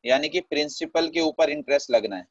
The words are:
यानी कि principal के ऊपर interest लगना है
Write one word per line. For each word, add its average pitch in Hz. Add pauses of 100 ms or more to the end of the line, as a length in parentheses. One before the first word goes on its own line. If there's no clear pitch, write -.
यानी 139
कि 175
principal 160
के 165
ऊपर 156
interest 143
लगना 107
है 90